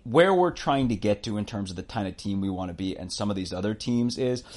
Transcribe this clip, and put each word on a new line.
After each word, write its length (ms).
where 280
we're 180
trying 360
to 80
get 280
to 140
in 80
terms 260
of 40
the 80
kind 240
of 80
team 240
we 100
wanna 240
be 240
and 140
some 180
of 60
these 160
other 220
teams 440
is 260